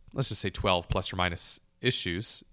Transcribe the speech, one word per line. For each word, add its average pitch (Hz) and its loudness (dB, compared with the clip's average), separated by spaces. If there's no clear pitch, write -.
let's - 0
just - -2
say 98 -2
twelve 90 2
plus - 0
or 98 -6
minus 90 0
issues 101 0